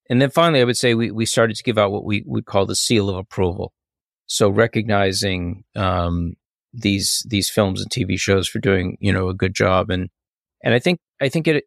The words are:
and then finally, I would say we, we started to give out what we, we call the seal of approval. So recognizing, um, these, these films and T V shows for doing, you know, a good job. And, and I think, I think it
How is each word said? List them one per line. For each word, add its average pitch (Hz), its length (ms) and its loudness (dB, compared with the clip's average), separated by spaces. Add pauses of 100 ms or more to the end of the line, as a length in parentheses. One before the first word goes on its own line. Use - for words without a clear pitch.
and 123 120 4
then 139 80 2
finally, 165 320 4
I - 20 6
would 120 140 0
say 120 160 2
we, 113 180 0
we 110 140 -2
started 113 320 0
to - 60 -12
give 110 140 0
out 101 140 4
what 101 140 -4
we, 104 200 -2
we 117 160 -4
call 98 240 0
the 95 80 -4
seal 101 360 2
of 92 80 -4
approval. 92 560 -4 (540)
So - 200 2
recognizing, 98 1160 0 (100)
um, 87 600 -2 (360)
these, 101 560 -2
these 120 220 -2
films 98 320 0
and 98 100 -10
T 117 140 -2
V 95 100 -2
shows 98 320 0
for - 120 -6
doing, 92 420 0
you 101 100 0
know, 92 160 0
a 92 60 -4
good 95 200 -2
job. 92 360 0
And, 92 200 -4 (540)
and 117 100 0
I 127 60 2
think, 175 220 -2 (180)
I 139 80 0
think 156 180 -2
it 151 220 0